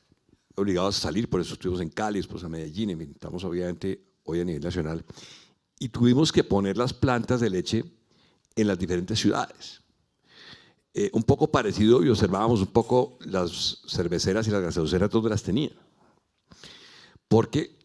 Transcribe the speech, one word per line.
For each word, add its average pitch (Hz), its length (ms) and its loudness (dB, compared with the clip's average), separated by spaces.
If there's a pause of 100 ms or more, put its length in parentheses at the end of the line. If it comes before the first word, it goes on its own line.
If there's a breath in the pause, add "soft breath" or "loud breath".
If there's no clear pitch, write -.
(560 soft breath)
obligados 98 420 0
a - 20 -4
salir, 92 280 -4
por 92 120 0
eso 80 140 -6
estuvimos 90 260 -6
en 85 100 -6
Cali, 107 280 -4
después 87 260 -8
a 87 40 -10
Medellín, 82 420 -6
en 82 80 -6
fin, 76 140 -12
estamos 85 320 -12
obviamente 90 600 -6 (200)
hoy 82 160 -4
a 87 40 0
nivel 78 180 -4
nacional. 82 420 -6 (720 loud breath)
Y 131 100 -8
tuvimos 123 420 4
que - 140 2
poner 98 320 0
las 123 180 -2
plantas 123 460 0
de 117 100 2
leche 92 340 -2 (720 soft breath)
en 110 120 2
las 98 120 2
diferentes 92 400 -2
ciudades. - 640 -2 (1120 loud breath)
Eh, 101 200 -2
un 113 120 2
poco 143 260 4
parecido, 107 540 4
y 147 40 4
observábamos 101 520 2
un 95 80 0
poco 123 520 2
las 90 680 -4
cerveceras 92 580 -2
y 107 60 0
las 101 100 0
gaseoseras 87 480 0
donde 113 200 2
las 104 120 -2
tenían. 110 320 -2 (1500 loud breath)
Porque - 580 2